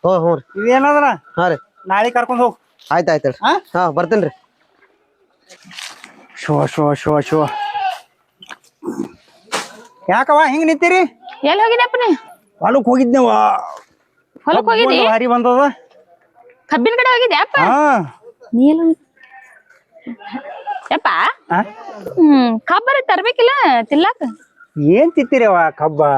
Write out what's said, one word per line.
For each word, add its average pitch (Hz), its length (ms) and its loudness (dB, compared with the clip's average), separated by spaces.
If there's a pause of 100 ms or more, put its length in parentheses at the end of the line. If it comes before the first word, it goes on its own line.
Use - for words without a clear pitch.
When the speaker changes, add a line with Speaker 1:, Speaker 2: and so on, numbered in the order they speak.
Speaker 1:
ಹ್ಞೂ, 180 160 2
ಹ್ಞೂ 170 160 0
ರೀ. 135 80 -10 (120)
Speaker 2:
ಇವೇನದಲ್ಲ? 269 540 0 (240)
Speaker 1:
ಹಾ 170 140 -2
ರೀ. 160 100 -2 (300)
Speaker 2:
ನಾಳೆ 208 240 0
ಕರ್ಕೊಂಡ್ 240 320 -2
ಹೋಗ್. 247 120 0 (320)
Speaker 1:
ಆಯ್ತ್ 165 220 -2
ಆಯ್ತ್ 156 160 -2
ಹೇಳ್ರಿ. 165 160 -4
Speaker 2:
ಹಾ? 247 120 0 (200)
Speaker 1:
ಹಾ, 180 180 0
ಬರ್ತೇನ್ರಿ. 170 400 -2 (2000)
Speaker 2:
ಶಿವ, 151 280 -2
ಶಿವ, 147 280 -2
ಶಿವ, 151 260 -4
ಶಿವ. 156 220 -2 (2750)
ಯಾಕವ್ವ 269 360 2
ಹಿಂಗ್ 294 220 -2
ನಿಂತೀರಿ? 339 340 2 (420)
Speaker 3:
ಎಲ್ಲಿ 339 200 0
ಹೋಗಿದ್ದಪ್ಪ 480 360 0
ನೀ? 466 100 0 (500)
Speaker 2:
ಹೊಲಕ್ 220 300 0
ಹೋಗಿದ್ನವ್ವ. 247 420 2 (1120)
Speaker 3:
ಹೊಲಕ್ 320 160 0
Speaker 2:
ಕಬ್ಬು 254 120 0
Speaker 3:
ಹೋಗಿದ್ದಿ? 466 260 2
Speaker 2:
ಒಂದು 427 120 2
ಭಾರಿ 226 180 0
ಬಂದದ. 247 360 2 (1080)
Speaker 3:
ಕಬ್ಬಿನ 302 280 0
ಕಡೆ 508 160 2
ಹೋಗಿದ್ದೆ 466 240 0
ಅಪ್ಪ? - 240 -2
Speaker 2:
ಹಾ. 247 180 2 (720)
Speaker 3:
ನೀ 240 180 2
ಎಲ್ಲಿ 320 140 2
ಹೋಗಿ-, 320 180 0 (1900)
ಯಪ್ಪ? 302 180 -2 (400)
Speaker 2:
ಹಾ? 175 100 0 (540)
Speaker 3:
ಹ್ಮ್, 285 460 4
ಕಬ್ಬರ 466 380 -2 (100)
ತರ್ಬೇಕಿಲ್ಲ 453 440 0 (380)
ತಿನ್ಲಾಕ? 339 320 0 (680)
Speaker 2:
ಏನ್ 294 200 4
ತಿಂತೀರವ್ವ 233 480 2 (180)
ಕಬ್ಬ? 151 240 -2 (160)